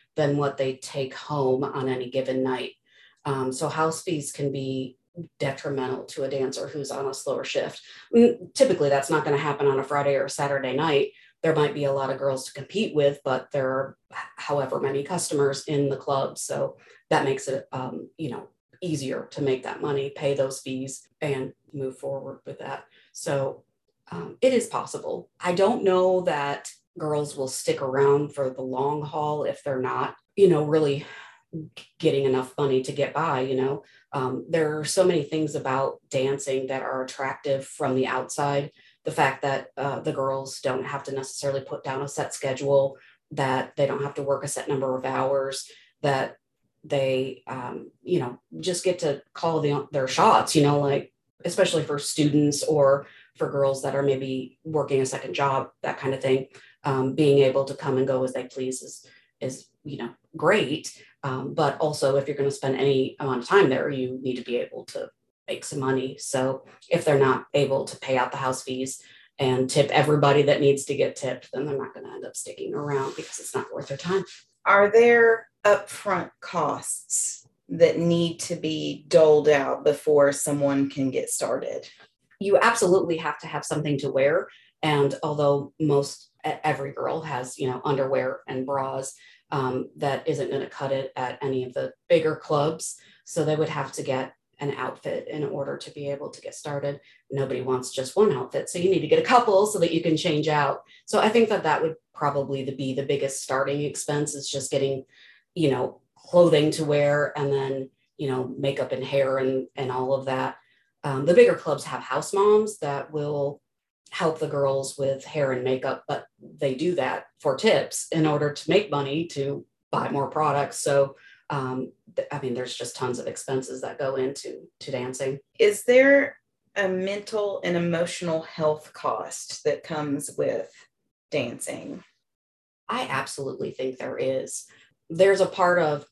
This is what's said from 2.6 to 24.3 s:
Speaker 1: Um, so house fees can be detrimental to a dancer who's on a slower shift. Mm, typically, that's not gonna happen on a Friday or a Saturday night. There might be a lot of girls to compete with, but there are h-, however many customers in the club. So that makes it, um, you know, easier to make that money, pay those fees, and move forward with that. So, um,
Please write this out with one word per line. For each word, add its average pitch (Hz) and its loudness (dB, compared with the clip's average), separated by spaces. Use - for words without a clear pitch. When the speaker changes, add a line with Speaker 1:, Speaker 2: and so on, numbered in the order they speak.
Speaker 1:
Um, 135 -2
so 147 -4
house 160 0
fees 156 -4
can 143 -2
be 131 -6
detrimental 131 -4
to - -8
a 135 -4
dancer 131 -4
who's 147 -8
on 139 -6
a 131 -4
slower 131 -4
shift. - -4
Mm, 233 6
typically, 160 4
that's 139 2
not 151 2
gonna 147 2
happen 143 0
on 135 4
a 135 -2
Friday 143 0
or 135 0
a 139 -6
Saturday 135 -2
night. 147 2
There 160 2
might 147 2
be 147 -2
a 139 2
lot 135 0
of 135 -4
girls 135 -2
to - -14
compete 165 -4
with, 143 4
but 131 -2
there 135 0
are 139 -4
h-, - -14
however 131 -2
many 139 -2
customers 143 -2
in 143 2
the 135 -2
club. 135 -2
So 139 -4
that 143 2
makes 135 -2
it, 135 -4
um, 127 -8
you 151 -6
know, - -12
easier 143 -6
to 135 -10
make 131 0
that - -10
money, 139 -2
pay 139 0
those 131 -2
fees, 131 -10
and 135 -4
move 131 -8
forward 135 -8
with - -14
that. - -12
So, 139 -4
um, - -10